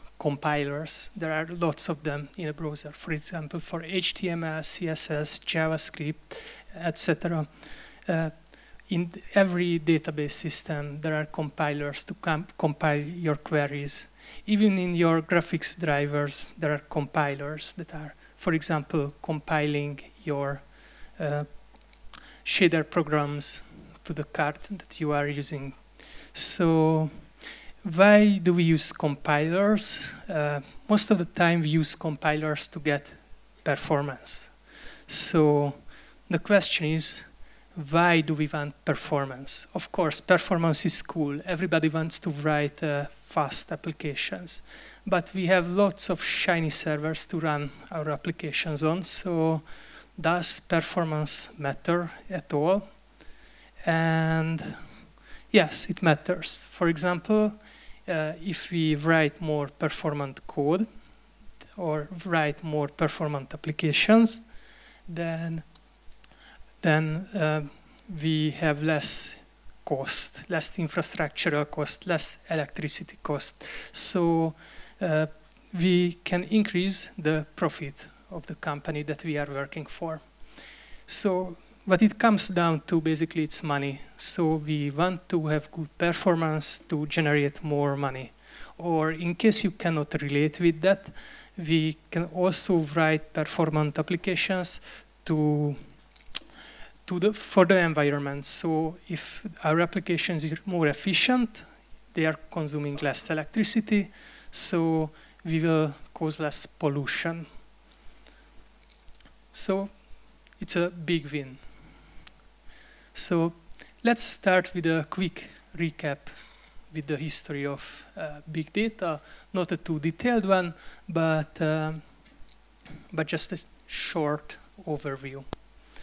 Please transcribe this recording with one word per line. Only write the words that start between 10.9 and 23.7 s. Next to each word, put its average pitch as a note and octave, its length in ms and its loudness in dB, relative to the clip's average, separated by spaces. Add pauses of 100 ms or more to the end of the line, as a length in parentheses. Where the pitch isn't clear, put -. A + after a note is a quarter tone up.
there D#3 120 -2
are D3+ 120 -2
compilers D3 800 -4
to - 100 -10
com-, D#3+ 320 -4 (100)
compile D3+ 420 2
your D#3+ 360 -2
queries. C#3+ 720 -2 (400)
Even G#3 320 4
in F3+ 160 0
your E3 260 4
graphics E3 580 0
drivers, D3 800 -2
there D3+ 160 -2
are D3 160 -4
compilers C#3+ 840 -4
that E3+ 200 -14
are, D#3 220 -12 (220)
for - 160 -2
example, D3+ 680 -2
compiling D3 800 -2 (240)
your, C#3 400 -4 (560)
uh, D3 240 -2 (1000)
shader E3 460 4
programs D3 720 -2 (420)